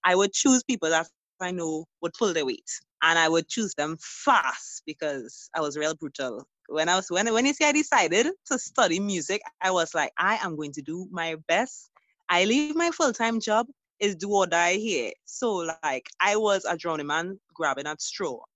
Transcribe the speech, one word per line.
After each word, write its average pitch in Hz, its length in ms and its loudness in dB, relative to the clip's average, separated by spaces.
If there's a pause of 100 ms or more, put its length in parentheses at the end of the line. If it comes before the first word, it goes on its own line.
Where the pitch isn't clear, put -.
I 180 120 4
would 190 180 4
choose 254 300 4
people 170 260 -2
that 165 180 2 (340)
I 180 100 -4
know 165 340 -4 (160)
would 170 120 -4
pull 202 200 0
their 156 120 0
weight. - 240 -6 (320)
And 165 180 4
I 160 100 6
would 165 180 2
choose 214 280 -4
them 156 260 -4
fast - 840 0
because 143 720 -8
I 165 60 -2
was 147 160 -4
real 156 180 -2
brutal. 135 500 -8 (240)
When 156 200 0
I 180 60 4
was, 190 140 -2
when, 202 240 0
when 233 120 2
you 285 80 2
see 302 120 2
I 294 60 4
decided 240 560 2 (200)
to 262 120 0
study 185 400 0
music, 202 420 -4 (200)
I 185 100 0
was 170 220 0
like, 151 240 0
"I 196 260 0
am 170 140 -4
going 147 160 -6
to 147 80 -10
do 170 300 -8
my 165 260 -6 (100)
best." 208 420 0 (380)
I 175 160 4
leave 294 320 2
my 339 160 2
full-time 226 480 0
job, 220 280 0 (320)
is 202 160 0
do 185 160 -8
or 196 160 4
die 170 260 2
here. 190 380 -2 (140)
So, 190 420 -2 (160)
like, 135 240 -4 (120)
I 202 160 4
was 208 300 2
a 165 120 -2
drowning 156 300 -4
man 170 320 -4 (140)
grabbing 139 340 -2
at 151 140 -8
straw. 139 380 -6 (160)